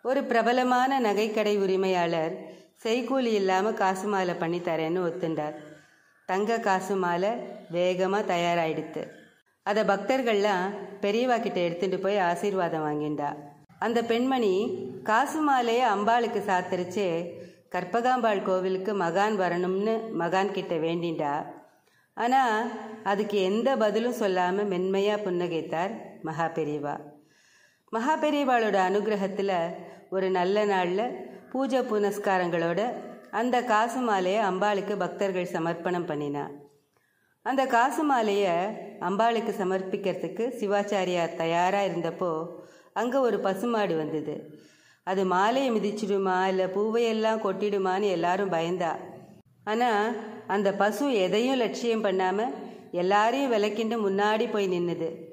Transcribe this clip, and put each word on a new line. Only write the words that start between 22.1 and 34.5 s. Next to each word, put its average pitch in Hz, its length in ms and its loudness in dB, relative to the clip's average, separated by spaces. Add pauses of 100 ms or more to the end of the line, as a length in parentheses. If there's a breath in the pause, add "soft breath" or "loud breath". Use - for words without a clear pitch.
ஆனா 240 480 2 (420)
அதுக்கு 208 380 0
எந்த 220 340 2
பதிலும் 220 380 2
சொல்லாம 190 500 0 (100)
மென்மையா 196 420 2
புன்னகைத்தார் 180 1040 -4
மகா 160 240 -2
பெரியவா. 147 540 -4 (880 soft breath)
மகா 247 280 0
பெரியவாளோட 262 600 2 (140)
அனுகிரகத்துல 196 720 0 (500 loud breath)
ஒரு 190 200 0
நல்ல 190 360 2
நாள்ல 190 500 0 (340 loud breath)
பூஜை 262 300 0
புனஸ்காரங்களோட 196 1120 0 (380)
அந்த 247 320 0
காசு 233 380 2
மாலையை 208 440 2
அம்பாளுக்கு 196 540 0